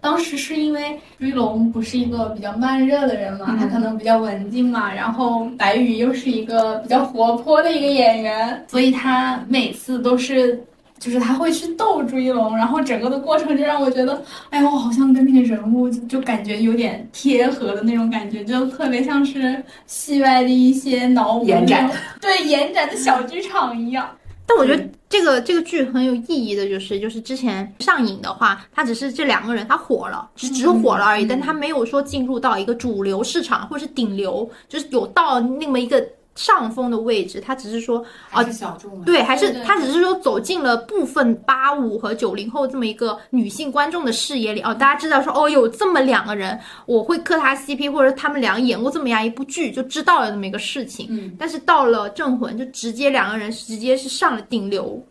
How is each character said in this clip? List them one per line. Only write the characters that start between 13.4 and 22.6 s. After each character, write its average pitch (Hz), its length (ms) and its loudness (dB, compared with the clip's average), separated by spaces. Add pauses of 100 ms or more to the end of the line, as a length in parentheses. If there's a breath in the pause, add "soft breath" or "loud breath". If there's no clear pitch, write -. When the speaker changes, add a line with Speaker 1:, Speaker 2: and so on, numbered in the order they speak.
Speaker 1:
就 285 60 2
让 294 180 0
我 262 80 2
觉 254 160 0
得， 285 180 -4 (280 loud breath)
哎 285 100 2
呀， 285 100 6
我 285 60 0
好 233 140 0
像 262 200 4
跟 262 140 6
那 262 80 6
个 254 80 8
人 220 320 0
物 247 160 2
就， 233 140 -2
就 262 180 -4
感 214 240 -4
觉 214 160 -4
有 226 120 4
点 233 380 -2
贴 254 360 2
合 226 260 -2
的 208 80 -4
那 233 140 2
种 226 140 2
感 214 200 -4
觉， 208 160 -8
就 254 220 0
特 285 200 -4
别 247 160 0
像 285 220 2
是 269 360 -2 (260 loud breath)
戏 285 340 -2
外 254 220 6
的 254 60 2
一 254 220 6
些 254 360 0
脑 233 320 4
补。 240 60 0
Speaker 2:
延 196 200 4
展。 262 240 4 (320 loud breath)
Speaker 1:
对， 381 240 0
延 285 260 2